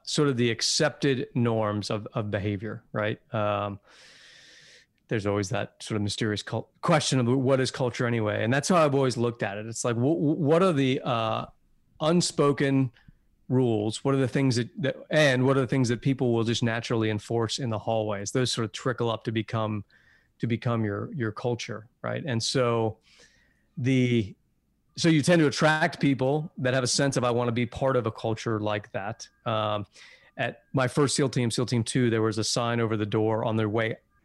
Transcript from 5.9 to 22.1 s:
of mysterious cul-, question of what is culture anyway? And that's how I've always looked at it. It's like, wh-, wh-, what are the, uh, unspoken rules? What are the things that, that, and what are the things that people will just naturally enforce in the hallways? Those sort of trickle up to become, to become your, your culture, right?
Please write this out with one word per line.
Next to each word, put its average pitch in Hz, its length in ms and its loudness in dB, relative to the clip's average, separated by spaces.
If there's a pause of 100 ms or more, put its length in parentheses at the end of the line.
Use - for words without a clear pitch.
of 104 60 0
mysterious 104 400 -2
cul-, - 260 -8 (140)
question 147 360 2
of 120 80 2
what 131 320 2
is 131 120 0
culture 123 360 -4
anyway? 107 380 0
And 117 80 2
that's 139 160 0
how 185 80 4
I've 147 180 4
always 131 220 2
looked 117 260 -2
at 101 140 -6
it. 107 100 -10
It's 113 180 -10
like, 120 120 0
wh-, 117 40 -2
wh-, 151 380 0
what 160 240 4
are 185 120 4
the, 135 280 2
uh, 113 440 -2 (540)
unspoken 143 920 2 (560)
rules? 113 560 0
What 135 100 2
are 135 40 0
the 131 100 2
things 135 280 2
that, 120 120 -2 (140)
that, 131 140 -2 (140)
and 131 360 4
what 135 100 4
are 135 60 2
the 123 40 0
things 131 220 2
that 117 140 0
people 127 320 2
will 113 100 2
just 117 180 0
naturally 113 460 0
enforce 117 500 -2
in 127 120 -4
the 107 80 -2
hallways? 107 520 -2
Those 127 220 0
sort 113 140 -2
of - 60 -8
trickle 120 380 -4
up 110 140 -4
to 117 80 -4
become, 110 520 -4 (560)
to 123 60 -4
become 117 380 0
your, 104 300 -4
your 113 180 -4
culture, 117 560 -6 (140)
right? 117 240 -6